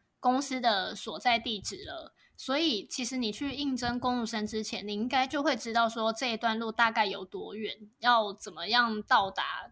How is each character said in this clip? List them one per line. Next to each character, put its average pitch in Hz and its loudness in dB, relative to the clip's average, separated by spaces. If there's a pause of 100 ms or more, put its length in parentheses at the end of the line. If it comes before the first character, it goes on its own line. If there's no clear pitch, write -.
(200)
公 254 4
司 262 -2
的 196 0
所 180 -6
在 233 2
地 233 -4
址 - -8
了， 143 -12 (240)
所 262 -2
以 294 0
其 - -6
实 254 -4
你 226 0
去 277 -4
应 277 -2
征 247 -2
工 247 2
读 226 -2
生 214 -2
之 214 -2
前， 202 -6
你 208 -4
应 214 -2
该 262 2
就 285 -2
会 285 2
知 226 -6
道 233 4
说 226 0
这 240 -2
一 220 -2
段 226 0
路 226 -4
大 226 4
概 220 2
有 180 -4
多 185 -10
远， 214 -8
要 220 4
怎 202 -10
么 165 -8
样 226 2
到 202 4
达， 175 -4